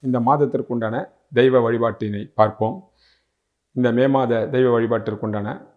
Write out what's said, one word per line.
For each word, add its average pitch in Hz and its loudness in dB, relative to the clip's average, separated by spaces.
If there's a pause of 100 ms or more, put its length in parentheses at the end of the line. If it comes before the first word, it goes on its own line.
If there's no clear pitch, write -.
இந்த 127 0 (100)
மாதத்திற்குண்டான 123 -2 (440)
தெய்வ 127 6
வழிபாட்டினை 113 -2 (160)
பார்ப்போம். 107 0 (960)
இந்த 123 2
மே 131 4
மாத 120 0 (140)
தெய்வ 127 4
வழிபாட்டிற்குண்டான 110 -4 (200)